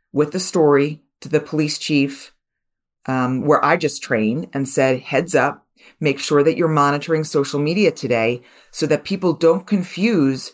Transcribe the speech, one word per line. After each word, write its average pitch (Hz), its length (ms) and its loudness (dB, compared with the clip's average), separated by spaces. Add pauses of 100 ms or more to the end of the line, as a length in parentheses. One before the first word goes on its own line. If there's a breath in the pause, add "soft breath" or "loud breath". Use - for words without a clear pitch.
(120)
with 147 200 0
the 185 80 -4
story 151 640 2 (200)
to - 80 -14
the 151 100 0
police 151 380 -2
chief, 139 540 -2 (760)
um, 127 400 -2
where 143 180 4
I 160 140 2
just 151 240 -4
trained 113 520 -2
and 139 160 -4
said, 131 320 0
"Heads 151 340 -2
up, 131 320 -2 (320 soft breath)
make 139 200 -2
sure 143 240 2
that 160 140 2
you're 170 100 2
monitoring 147 560 0
social 143 360 -2
media 165 320 2
today 120 500 -2 (300 soft breath)
so - 160 -2
that 147 160 0
people 185 300 -2
don't 175 340 2
confuse 180 880 0